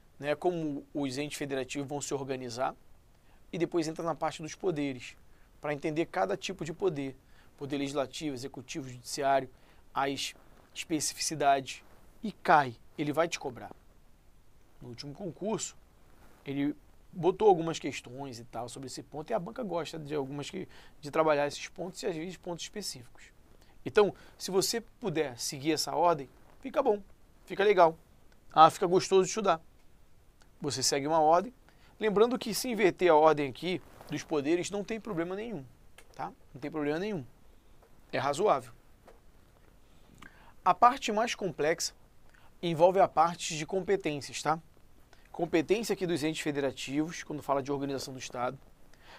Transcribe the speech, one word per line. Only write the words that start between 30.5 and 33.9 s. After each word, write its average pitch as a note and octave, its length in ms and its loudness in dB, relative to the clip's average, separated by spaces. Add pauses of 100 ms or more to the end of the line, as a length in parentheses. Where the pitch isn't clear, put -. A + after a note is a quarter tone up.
Você C3 240 -4
segue C#3+ 240 0
uma D#3+ 140 4
ordem. F3 320 4 (460)
Lembrando A3 380 4
que A3 160 -4
se - 140 -4
inverter F#3+ 420 4
a D#3+ 60 10
ordem D3+ 340 6
aqui E3 320 -6 (280)